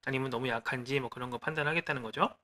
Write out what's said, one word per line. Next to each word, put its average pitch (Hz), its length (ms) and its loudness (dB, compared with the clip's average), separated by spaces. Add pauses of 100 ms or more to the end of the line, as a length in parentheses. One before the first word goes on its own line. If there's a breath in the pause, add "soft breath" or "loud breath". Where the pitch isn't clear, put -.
아니면 135 260 0
너무 123 180 0
약한지 123 500 0
뭐 123 100 0
그런 123 220 -6
거 120 80 -4
판단하겠다는 156 640 0
거죠. 135 260 2 (160)